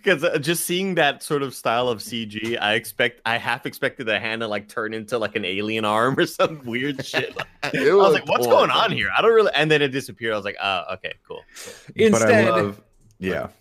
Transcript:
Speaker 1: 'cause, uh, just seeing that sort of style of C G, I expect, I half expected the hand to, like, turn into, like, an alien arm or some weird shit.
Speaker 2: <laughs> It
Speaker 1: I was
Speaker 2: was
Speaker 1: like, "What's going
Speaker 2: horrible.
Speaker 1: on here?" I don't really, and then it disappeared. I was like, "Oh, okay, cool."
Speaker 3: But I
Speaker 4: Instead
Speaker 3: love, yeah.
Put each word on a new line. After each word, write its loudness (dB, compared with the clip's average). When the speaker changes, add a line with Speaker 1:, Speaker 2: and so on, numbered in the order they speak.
Speaker 1:
'cause, 2
uh, 0
just -2
seeing -2
that 0
sort -4
of -8
style 0
of -4
C -8
G, -6
I 0
expect, -2
I 0
half -4
expected -6
the 0
hand -6
to, -6
like, -6
turn -6
into, -6
like, -4
an -4
alien -4
arm 2
or 2
some -4
weird -6
shit. -6
Speaker 2:
<laughs> -8
It 2
Speaker 1:
I 4
was 8
Speaker 2:
was 6
Speaker 1:
like, 0
"What's 2
going 6
Speaker 2:
horrible. 2
Speaker 1:
on 0
here?" -2
I 2
don't 6
really, 4
and 2
then 4
it 2
disappeared. -4
I -2
was -4
like, -6
"Oh, 0
okay, -10
cool." -12
Speaker 3:
But 2
I 6
Speaker 4:
Instead 6
Speaker 3:
love, 0
yeah. -4